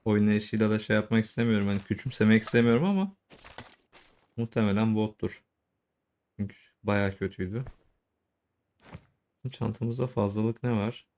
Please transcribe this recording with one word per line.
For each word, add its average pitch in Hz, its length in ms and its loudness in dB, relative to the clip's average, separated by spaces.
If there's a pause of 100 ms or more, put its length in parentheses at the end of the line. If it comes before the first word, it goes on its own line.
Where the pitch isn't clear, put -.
oynayışıyla 104 640 2
da 107 100 2
şey 110 160 0
yapmak 110 280 2
istemiyorum. 110 440 0
Hani 98 160 0
küçümsemek 110 580 2
istemiyorum 120 420 2
ama 196 320 0 (1200)
muhtemelen 110 580 0
bottur. - 480 -4 (920)
Çünkü 101 180 -8 (280)
bayağı 101 340 0
kötüydü. 98 480 -6 (1700)
Bizim 127 140 -10
çantamızda 117 560 -4
fazlalık 110 560 -2
ne 123 80 -2
var? 110 360 -4 (100)